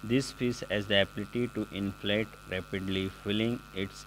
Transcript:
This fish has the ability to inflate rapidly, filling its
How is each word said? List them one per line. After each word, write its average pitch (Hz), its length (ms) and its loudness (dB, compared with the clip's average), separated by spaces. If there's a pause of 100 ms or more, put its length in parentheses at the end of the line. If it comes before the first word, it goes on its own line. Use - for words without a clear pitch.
This 127 260 4
fish 123 260 0 (120)
has 101 160 0
the 101 180 8
ability 104 500 -2
to 107 120 0 (120)
inflate 101 560 0 (160)
rapidly, 95 580 -2 (140)
filling 110 340 2 (180)
its 95 320 -4